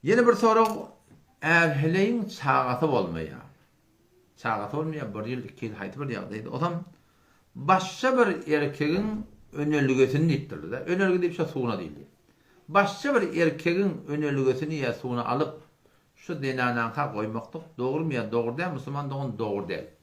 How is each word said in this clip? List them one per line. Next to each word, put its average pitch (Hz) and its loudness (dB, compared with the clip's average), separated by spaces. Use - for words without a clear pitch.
Ýene 233 6
bir 233 6
sorag: 220 6
ähleýiň 170 4
çagasy 131 0
bolmaýar, 82 -2
çagasy 110 -4
bolmaýar, 151 -4
bir 107 -6
ýyl, 127 -6
iki - -8
ýyl, 104 -12
haýsy 98 -8
bir 135 -4
ýagdaýdy 107 -8
osam 170 -4
başga 185 0
bir 226 6
erkegiň 151 0
önelgesini 143 4
diýipdir. 82 -4
Da 127 -6
önelge 180 2
diýip 170 0
şo 160 2
suwuna 120 -2
diýilýär, 76 -12
başga 202 0
bir 202 2
erkegiň 175 2
önelgesini 147 0
ýa 120 -2
suwuny 123 -4
alyp 123 -2
şu - -8
zenanaňka 127 -2
goýmakda 110 -6
dogrymy 143 -2
ýa 110 -4
dogry 117 0
däl? 175 -4
Musulman 139 -6
dogany 135 -6
dogry 104 -2
däl. 85 -6